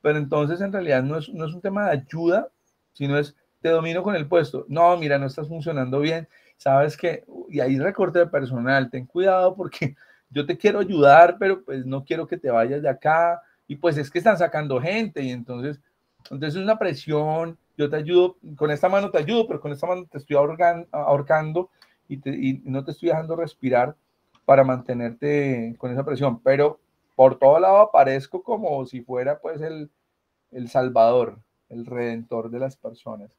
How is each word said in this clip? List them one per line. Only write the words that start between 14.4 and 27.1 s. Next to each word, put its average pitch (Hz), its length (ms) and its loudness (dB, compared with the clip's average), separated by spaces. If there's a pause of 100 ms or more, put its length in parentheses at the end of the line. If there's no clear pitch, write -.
gente", 185 420 -4
y 131 80 -6
entonces, 123 500 -10 (500)
entonces 143 260 -6
es 190 60 -6
una 220 160 0
presión, 160 800 -4 (180)
"yo 147 140 -2
te 151 60 -4
ayudo, 175 400 2 (200)
con 151 140 -2
esta 147 180 0
mano 196 220 0
te 175 80 0
ayudo, 226 280 0
pero - 140 -6
con 147 120 -8
esta 143 140 -8
mano 180 240 -6
te 147 80 -12
estoy 143 180 -4
ahorgan-, 170 560 0
ahorcando 156 800 0 (380)
y, 139 100 -10
te, 139 120 -10
y 135 340 -4
no 139 200 -6
te 160 80 -10
estoy 170 180 -4
dejando 160 260 -4
respirar 135 580 -2 (500)
para 135 200 6
mantenerte 123 1120 -4
con 127 140 -8
esa 135 120 -4
presión", 135 380 -4
pero 143 380 2 (340)